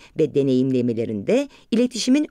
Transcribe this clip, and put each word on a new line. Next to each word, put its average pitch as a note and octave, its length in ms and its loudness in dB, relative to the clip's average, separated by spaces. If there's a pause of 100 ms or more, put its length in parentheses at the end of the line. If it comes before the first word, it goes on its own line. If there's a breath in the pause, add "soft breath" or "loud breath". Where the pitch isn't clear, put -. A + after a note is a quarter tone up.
(180 loud breath)
ve C#3+ 160 0
deneyimlemelerinde B2+ 1120 0 (220 soft breath)
iletişimin B3 600 0